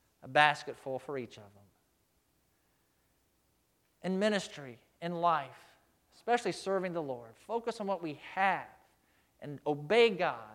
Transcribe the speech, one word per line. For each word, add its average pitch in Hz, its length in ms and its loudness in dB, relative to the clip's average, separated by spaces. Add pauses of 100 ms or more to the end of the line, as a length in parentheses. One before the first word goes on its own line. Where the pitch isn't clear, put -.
(220)
A - 60 -16
basket 147 480 4
full 131 240 -6
for 143 180 -8
each 120 200 -10
of 110 40 -18
them. 101 220 -20 (2500)
In 185 160 0
ministry, 175 580 -2 (240)
in 170 180 -4
life, 151 380 0 (560)
especially 233 380 0
serving 190 400 -2
the 165 100 -2
Lord, 123 280 -8 (180)
focus 226 320 -4
on 196 80 -4
what 190 120 -2
we 151 200 -6 (140)
have 180 340 2 (720)
and 143 260 -10
obey 156 440 4
God 170 260 -2 (180)